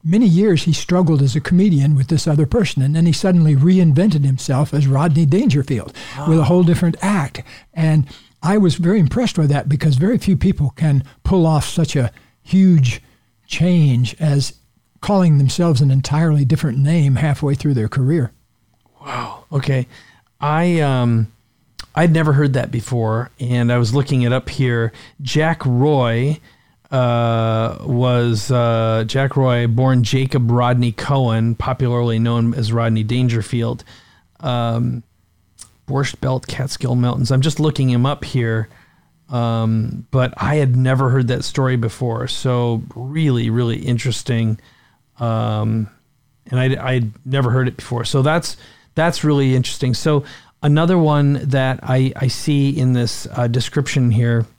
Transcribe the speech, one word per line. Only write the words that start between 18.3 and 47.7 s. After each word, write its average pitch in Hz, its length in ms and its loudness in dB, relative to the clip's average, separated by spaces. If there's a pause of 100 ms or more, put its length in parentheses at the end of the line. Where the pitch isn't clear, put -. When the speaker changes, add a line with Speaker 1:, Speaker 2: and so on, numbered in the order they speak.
Speaker 2:
Wow. - 520 -10
Okay. 131 340 -2 (540)
I, 160 400 0
um, 120 500 0 (640)
I'd 165 180 2
never 156 200 2
heard 139 220 2
that 123 180 -4
before, 113 680 -4
and 120 340 0
I 123 60 2
was 117 160 0
looking 135 280 0
it 120 100 2
up 127 160 -2
here. 120 440 -2 (280)
Jack 151 440 -2
Roy, 127 760 0 (500)
uh, 117 880 0
was, 120 680 0
uh, 113 560 0
Jack 135 300 -2
Roy, 120 320 2
born 127 340 2
Jacob 131 480 0
Rodney 123 400 2
Cohen, 117 640 -2
popularly 120 640 -2
known 117 360 0
as 110 180 -4
Rodney 113 320 0
Dangerfield, 117 800 -2 (560)
um, 120 600 -4 (840)
Borscht 135 340 -4
Belt, 131 280 -4
Catskill 127 480 -6
Mountains. 123 340 -2
I'm 135 100 2
just 147 200 -2
looking 143 280 0
him 123 180 0
up 143 180 -4
here, 113 440 -4 (600)
um, 113 800 -2
but 127 260 0
I 151 200 -2
had 131 200 2
never 131 320 2
heard 123 200 0
that 123 160 -4
story 127 320 -2
before. 117 520 -4
So 120 540 -2 (120)
really, 127 540 -2
really 117 300 -2
interesting. 117 840 -2 (580)
Um, 110 680 -2 (640)
and 127 100 0
I, 131 320 -2
I'd 117 340 -4
never 127 240 0
heard 127 180 0
it - 80 -8